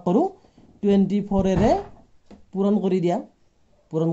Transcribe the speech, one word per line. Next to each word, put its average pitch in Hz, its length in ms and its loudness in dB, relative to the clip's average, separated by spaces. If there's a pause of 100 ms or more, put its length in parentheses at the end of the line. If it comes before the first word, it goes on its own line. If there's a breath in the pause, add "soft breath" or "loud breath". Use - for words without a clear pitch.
কৰোঁ, 285 180 2 (560 soft breath)
টুৱেণ্টি 202 360 2 (120)
ফ'ৰেৰে 190 420 2 (840)
পূৰণ 202 200 0 (100)
কৰি 190 220 0
দিয়া, 175 120 0 (720)
পূৰণ 160 220 -2